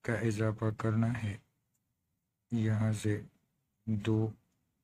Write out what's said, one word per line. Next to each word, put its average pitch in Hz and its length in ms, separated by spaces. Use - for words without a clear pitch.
का 113 180
इजाफा 110 500
करना 113 360
है, 113 300
यहाँ 110 420
से 104 280
दो, 110 460